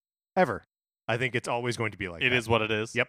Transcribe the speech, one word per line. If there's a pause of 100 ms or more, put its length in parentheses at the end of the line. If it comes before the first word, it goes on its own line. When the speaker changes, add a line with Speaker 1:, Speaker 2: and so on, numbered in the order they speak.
(340)
Speaker 1:
ever. (420)
I
think
it's
always
going
to
be
like
Speaker 2:
It
Speaker 1:
that.
Speaker 2:
is
what
it
is.
Speaker 1:
Yep.